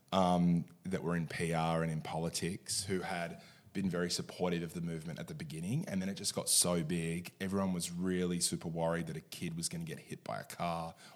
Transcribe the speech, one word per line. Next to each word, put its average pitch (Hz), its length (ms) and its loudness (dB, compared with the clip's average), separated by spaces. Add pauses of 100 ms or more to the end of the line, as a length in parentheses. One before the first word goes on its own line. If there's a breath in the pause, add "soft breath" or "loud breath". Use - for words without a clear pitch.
(140)
um, 87 520 6 (200)
that 92 160 -2
were 85 140 0
in 82 100 0
P 85 280 -2
R 82 280 2
and 82 100 0
in 78 100 -2
politics 82 840 -4
who 92 160 0
had 85 420 -4 (320 loud breath)
been 95 160 2
very 87 220 2
supportive 87 500 0
of 82 140 -6
the 87 60 -4
movement 82 360 -4
at 85 100 -8
the 82 60 -8
beginning, 82 540 -4
and 98 120 -2
then 95 80 -2
it 98 100 -4
just - 180 -4
got - 120 -2
so 87 360 4
big, 82 480 -2 (100)
everyone 95 320 2
was 87 180 -2
really 90 480 2
super - 280 0
worried 82 400 0
that 80 100 -6
a 76 40 -8
kid 85 360 -6
was 82 120 -2
gonna 85 160 -6
get 73 120 -8
hit - 260 -12
by 50 160 -6
a - 40 -10
car 85 500 -4 (220 loud breath)